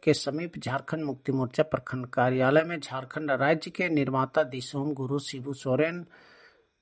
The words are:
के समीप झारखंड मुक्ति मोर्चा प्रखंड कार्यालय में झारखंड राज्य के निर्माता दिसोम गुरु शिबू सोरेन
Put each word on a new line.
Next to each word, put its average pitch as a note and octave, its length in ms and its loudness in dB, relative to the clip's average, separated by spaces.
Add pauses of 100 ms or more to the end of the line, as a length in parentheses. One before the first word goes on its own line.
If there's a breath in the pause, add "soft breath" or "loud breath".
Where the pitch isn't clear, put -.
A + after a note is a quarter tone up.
के D#3 100 8
समीप D#3+ 440 -4
झारखंड C#3 460 -4
मुक्ति C3+ 280 -4
मोर्चा C3 300 0
प्रखंड B2+ 440 -2
कार्यालय C3 580 4
में E3+ 160 -6
झारखंड C3 500 -6
राज्य C#3 400 0
के F3+ 180 -2
निर्माता C3+ 560 2
दिसोम C3+ 500 -4
गुरु C3+ 260 -4
शिबू C#3 340 -8
सोरेन D#3 480 0 (800 soft breath)